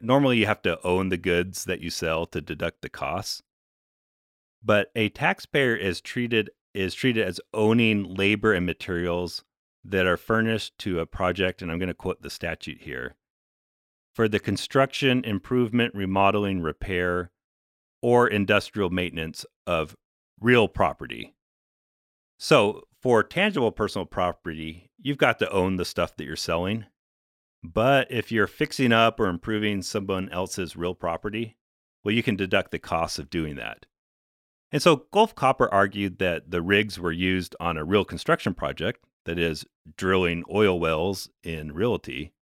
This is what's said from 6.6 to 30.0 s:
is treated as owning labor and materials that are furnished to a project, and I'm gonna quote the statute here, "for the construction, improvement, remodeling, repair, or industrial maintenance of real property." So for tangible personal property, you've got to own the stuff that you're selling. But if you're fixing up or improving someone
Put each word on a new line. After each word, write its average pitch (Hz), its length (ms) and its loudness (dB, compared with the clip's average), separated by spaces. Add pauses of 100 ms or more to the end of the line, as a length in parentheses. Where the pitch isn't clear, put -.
is 95 200 -4
treated 110 320 0
as 90 140 -8 (140)
owning 107 600 2
labor 104 380 2
and 90 140 0
materials 87 760 -4 (400)
that 95 220 0
are 87 140 4
furnished 113 640 -2
to 90 200 -2
a 82 60 -4
project, 92 560 -2
and 85 100 -6
I'm 85 60 -4
gonna 90 160 -4
quote - 260 -6
the 71 80 -12
statute - 540 -10
here, 64 340 -10 (1000)
"for 110 140 2
the 104 100 0
construction, 127 840 0
improvement, 117 720 0
remodeling, 98 680 2
repair, 90 680 -4 (720)
or 120 260 4
industrial 101 600 0
maintenance 82 560 -6 (200)
of 80 300 -2 (420)
real 117 300 4
property." 60 680 -4 (1040)
So 107 480 2 (140)
for 117 220 4
tangible 165 500 0
personal 101 320 -4
property, 82 960 -6
you've 139 180 -6
got 131 220 2
to 101 120 -2
own 95 260 2
the 87 100 -2
stuff - 320 -4
that 80 60 -8
you're 76 120 -10
selling. 95 480 -4 (760)
But 123 480 2
if 120 220 -6
you're 107 160 2
fixing 135 460 0
up 113 260 4
or 110 80 2
improving 101 560 -2
someone 95 460 -4